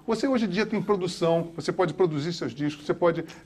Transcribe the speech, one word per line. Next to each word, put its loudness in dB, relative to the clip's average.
Você 0
hoje 2
em 0
dia 2
tem -2
produção, 0
você -4
pode 2
produzir 0
seus -6
discos, -6
você 2
pode 2